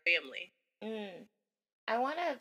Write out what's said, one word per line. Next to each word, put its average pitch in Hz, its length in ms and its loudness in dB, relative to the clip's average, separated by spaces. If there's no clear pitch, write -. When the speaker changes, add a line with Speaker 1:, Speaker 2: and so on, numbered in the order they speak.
Speaker 1:
family. 165 480 0
Speaker 2:
Mm. 208 440 -8
I 220 120 2
wanna, 302 420 0